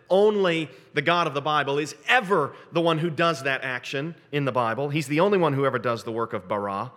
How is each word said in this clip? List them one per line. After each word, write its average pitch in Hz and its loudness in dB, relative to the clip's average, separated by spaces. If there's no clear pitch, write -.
only 190 2
the 147 -2
God 170 2
of 143 -4
the 143 -2
Bible 143 0
is 147 -4
ever 196 2
the 165 0
one 165 2
who 170 -2
does 160 0
that 135 -2
action 139 -6
in 143 0
the 131 0
Bible. 120 0
He's 143 -2
the 147 0
only 196 4
one 156 2
who 139 0
ever 127 0
does 117 -2
the 120 -6
work 113 -4
of 92 -8
bara. 101 -4